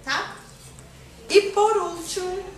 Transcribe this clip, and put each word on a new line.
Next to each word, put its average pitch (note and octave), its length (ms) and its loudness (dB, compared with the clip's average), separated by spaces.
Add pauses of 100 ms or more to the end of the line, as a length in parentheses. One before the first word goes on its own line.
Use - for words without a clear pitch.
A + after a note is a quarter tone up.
tá? C#4 320 -6 (920)
E G4 220 6
por G#4+ 260 4
último F4+ 680 -4 (140)